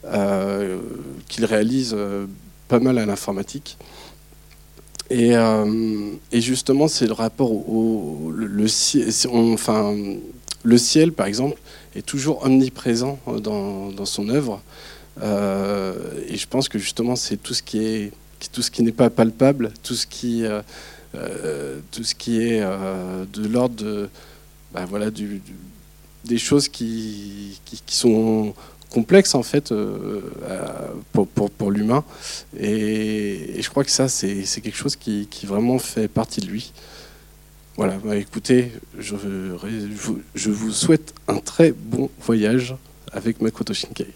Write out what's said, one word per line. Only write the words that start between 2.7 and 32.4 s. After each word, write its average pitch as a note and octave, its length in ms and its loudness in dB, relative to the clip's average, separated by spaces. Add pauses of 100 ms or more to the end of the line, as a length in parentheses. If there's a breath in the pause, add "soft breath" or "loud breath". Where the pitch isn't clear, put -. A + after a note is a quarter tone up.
mal B2+ 180 4
à A2 80 2
l'informatique. G2+ 720 -4 (1300 loud breath)
Et, A#2+ 260 6
euh, A2 760 2 (200)
et A#2 100 4
justement, C3 460 4
c'est C3+ 200 2
le A2 60 0
rapport A2+ 380 0
au, G2+ 720 0
au, D#2+ 60 -6
le, G#2+ 160 -4
le G#2 200 2
cie-, A2+ 440 2
c'est, - 160 0
on, A#2 260 6
enfin, G#2+ 420 2 (680)
le A#2 140 10
ciel, D#3 340 6
par G2 160 -2
exemple, B2 300 -2 (380 loud breath)
est G#2 100 -8
toujours C#3 380 -2
omniprésent, C3 840 4
euh, A2+ 120 -4
dans, G2+ 520 -4
dans G2 140 -8
son G#3 240 -4
œuvre. A#2+ 320 0 (600 loud breath)
Euh, G2 720 0 (340)
et - 100 -6
je - 100 -6
pense C3 200 0
que G#2+ 120 -4
justement, A#2+ 360 -2
c'est A#2 220 -4
tout - 160 -8
ce - 80 -2
qui - 180 -4
est, A2 320 -2 (400)
tout A#2+ 100 -6
ce - 100 -4
qui - 120 -2
n'est A2+ 80 4
pas A#2 180 6
palpable, A#2 600 4 (120)
tout B2 120 -4
ce - 120 -4
qui, A#2 360 -4
euh, G#2+ 180 -4 (540 loud breath)
euh, C#2 640 -8 (120)
tout A#2 120 -10
ce - 120 -4
qui A2+ 260 0
est, A2+ 200 0
euh, F#2+ 680 -4
de G#2 160 -6
l'ordre A#2+ 280 2
de, G#2 340 -6 (640 loud breath)
bah, F2+ 160 -6
voilà, G#2 220 -2
du, G2+ 280 -8
du, - 160 -16 (720)
des A#2+ 120 0
choses C#3 300 2
qui, G#2 1000 -8
qui, - 200 -14
qui - 100 -6
sont A2 580 4 (360 loud breath)
complexes, F#3 460 6
en A#2+ 80 2
fait, - 280 0
euh, G2+ 500 -4 (280)
à, - 440 -8 (180)
pour, G2 160 4
pour, G#2 240 0
pour G2+ 200 -2
l'humain. A2 320 2 (540 loud breath)